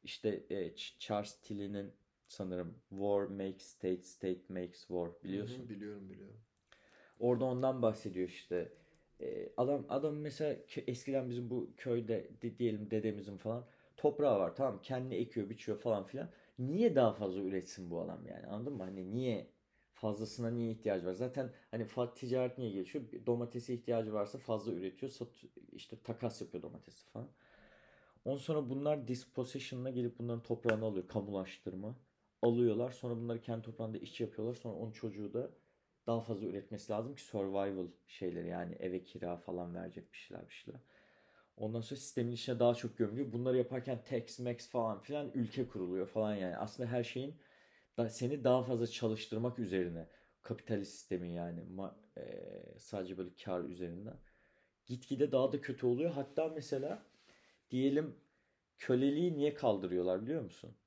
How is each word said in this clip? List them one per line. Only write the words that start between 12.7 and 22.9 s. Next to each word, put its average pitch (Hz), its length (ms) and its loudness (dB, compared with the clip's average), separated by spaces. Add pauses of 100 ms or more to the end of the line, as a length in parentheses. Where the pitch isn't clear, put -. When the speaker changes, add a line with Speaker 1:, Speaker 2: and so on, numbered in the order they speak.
Speaker 1:
dedemizin 104 460 0
falan 117 280 -4 (320)
toprağı 143 420 6
var, 85 160 2
tamam 131 180 2
mı? 95 100 -8
Kendini 127 320 -4
ekiyor, 107 340 0
biçiyor 110 300 -2
falan 104 240 2
filan. 135 260 -8 (300)
Niye 165 360 6
daha 117 180 10
fazla 98 280 0
üretsin 95 480 -2
bu 85 120 -2
adam 85 260 -6
yani? - 200 -12
Anladın 120 260 -4
mı? 101 100 -4
Hani 92 280 -6
niye, 120 360 0 (460)
fazlasına 110 580 -2
niye 117 200 0
ihtiyacı 104 360 2
var? 92 60 0
Zaten 127 400 -2 (180)
hani 113 120 -2
fa-, 120 320 0
ticaret 127 420 2
niye 120 140 -2
gelişiyor? 98 340 -2 (200)